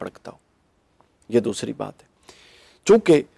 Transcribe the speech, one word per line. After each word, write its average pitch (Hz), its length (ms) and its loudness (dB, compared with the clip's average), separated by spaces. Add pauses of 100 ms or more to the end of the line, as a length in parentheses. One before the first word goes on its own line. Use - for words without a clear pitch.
भड़कता - 300 -16
हो। - 80 -20 (920)
ये 113 120 0
दूसरी 110 320 -8
बात 101 280 -12
है। - 60 -20 (800)
चूँकि 185 360 4 (140)